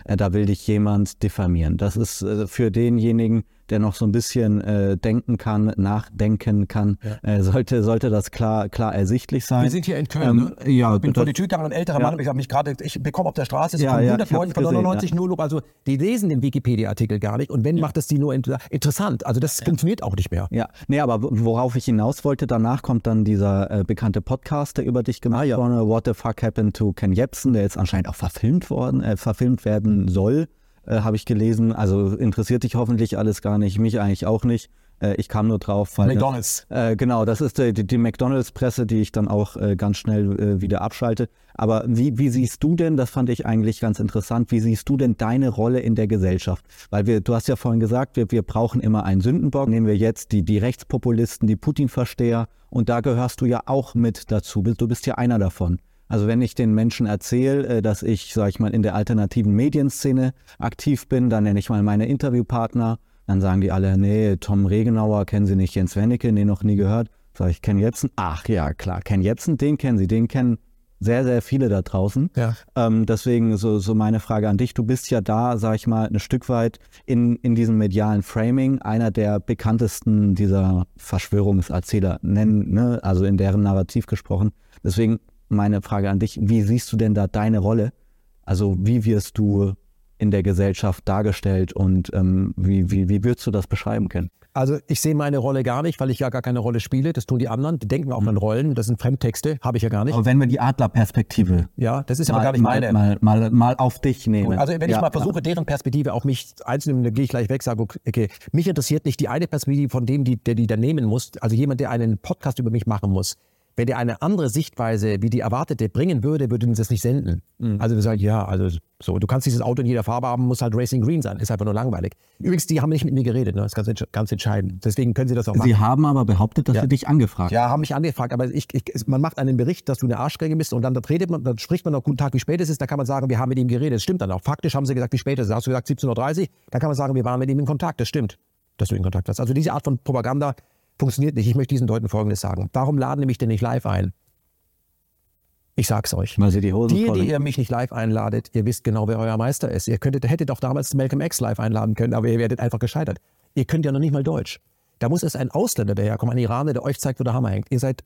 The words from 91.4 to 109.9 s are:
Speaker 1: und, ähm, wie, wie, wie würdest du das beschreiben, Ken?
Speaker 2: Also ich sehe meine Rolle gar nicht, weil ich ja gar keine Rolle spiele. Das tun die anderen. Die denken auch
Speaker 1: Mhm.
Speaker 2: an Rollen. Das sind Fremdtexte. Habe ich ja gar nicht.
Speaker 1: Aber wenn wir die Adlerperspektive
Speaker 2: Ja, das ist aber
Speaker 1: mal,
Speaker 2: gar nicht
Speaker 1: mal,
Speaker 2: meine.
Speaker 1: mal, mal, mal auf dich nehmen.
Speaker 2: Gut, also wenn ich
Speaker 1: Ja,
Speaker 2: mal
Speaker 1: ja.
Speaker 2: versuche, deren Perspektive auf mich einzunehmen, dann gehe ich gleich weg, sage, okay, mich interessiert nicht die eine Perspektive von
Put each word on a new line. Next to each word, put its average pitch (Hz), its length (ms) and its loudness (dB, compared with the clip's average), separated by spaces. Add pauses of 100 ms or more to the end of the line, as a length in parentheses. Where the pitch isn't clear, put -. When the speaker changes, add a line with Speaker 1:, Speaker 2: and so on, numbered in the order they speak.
Speaker 1:
und, 92 400 2
ähm, 92 420 2
wie, 92 360 2
wie, 95 180 2
wie 101 140 0
würdest 120 220 0
du 117 60 -2
das 98 160 0
beschreiben, 104 420 -2
Ken? 90 200 -4 (260)
Speaker 2:
Also 135 220 0 (100)
ich - 140 -2
sehe 156 140 0
meine 143 240 0
Rolle 131 240 -2
gar 123 180 -2
nicht, 165 180 -4
weil 131 120 0
ich 120 80 -4
ja 131 100 -2
gar 123 140 -4
keine 123 160 -2
Rolle 117 200 -2
spiele. 135 320 -2
Das 139 140 -4
tun 127 140 0
die 123 100 -2
anderen. 139 300 -2
Die 107 80 -6
denken 135 260 -2
auch 117 80 -2
Speaker 1:
Mhm. 104 80 2
Speaker 2:
an 104 80 2
Rollen. 120 380 0
Das 120 100 -2
sind 117 160 -2
Fremdtexte. 135 600 -2
Habe 120 160 -2
ich 107 60 -2
ja 113 60 0
gar 110 160 0
nicht. 147 80 -2
Speaker 1:
Aber 117 120 2
wenn 127 140 4
wir 139 60 4
die 123 140 0
Adlerperspektive 110 1160 2
Speaker 2:
Ja, 127 280 -2
das 131 160 -2
ist 151 100 0
aber 117 80 2
Speaker 1:
mal, 110 60 2
Speaker 2:
gar 135 80 2
nicht 127 100 4
Speaker 1:
mal, 123 180 4
Speaker 2:
meine. 113 140 0
Speaker 1:
mal, 104 260 4
mal, 107 300 4
mal 120 280 4
auf 127 220 0
dich - 280 -2
nehmen. 101 240 2
Speaker 2:
Gut, 92 80 0
also 139 140 0
wenn 165 100 -4
ich 170 120 0
Speaker 1:
Ja, 107 60 0
Speaker 2:
mal 170 60 2
Speaker 1:
ja. - 40 -4
Speaker 2:
versuche, 165 300 -2
deren 165 240 -2
Perspektive 135 480 -2
auf 117 100 -4
mich 135 300 -4 (120)
einzunehmen, 131 380 -2
dann 117 100 0
gehe 135 100 0
ich 123 80 -2
gleich 120 180 -2
weg, 135 140 -4
sage, 113 180 -2
okay, 110 480 -2 (220)
mich 170 160 2
interessiert 151 380 -2
nicht 135 140 -2
die - 80 0
eine 160 200 -2
Perspektive 143 420 -2
von 127 160 -2